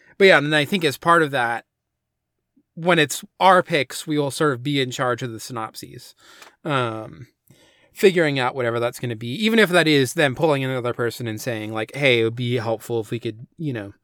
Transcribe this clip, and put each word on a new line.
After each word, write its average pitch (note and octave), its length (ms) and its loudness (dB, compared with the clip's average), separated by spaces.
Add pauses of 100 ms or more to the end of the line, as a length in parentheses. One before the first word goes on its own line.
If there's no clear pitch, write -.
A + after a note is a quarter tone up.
(180)
but G3 80 4
yeah, F3 140 8
and C#3+ 120 0
then D3+ 80 4
I C#3+ 60 0
think F#3 180 -2
as C#3+ 140 0
part E3+ 260 4
of C#3+ 80 -2
that, A#2 340 -2 (1080)
when E3+ 240 2
it's D3 260 0 (160)
our F3+ 220 6
picks, - 460 -4
we D3+ 100 -2
will C#3+ 140 -2
sort D3+ 220 0
of A#2+ 100 -8
be C#3+ 180 -2
in B2+ 80 -2
charge B2 320 -4
of B2+ 100 -6
the A2 100 -12
synopses, - 760 -14 (480)
um, A2+ 640 -4 (680)
figuring E3 460 2
out B2+ 160 -2
whatever A#2 240 -2
that's A#2+ 200 -2
gonna A#2+ 160 -6
be, A#2 180 -10 (120)
even A3 140 4
if G3+ 100 6
that E3+ 180 2
is C#3 260 4
them D3 220 2
pulling C#3+ 280 0
in C3 80 -4
another B2 220 -4
person A#2+ 340 -6
and A2 120 -6
saying, G#2+ 340 -8
like, A2 200 -6
"Hey, C3 280 2
it - 20 4
would A2+ 120 0
be B2 200 -2
helpful A2+ 460 -4
if G#2+ 100 -12
we A#2+ 80 -4
could, A2+ 260 -10 (120)
you D3+ 160 -6
know, G2+ 200 -10 (100)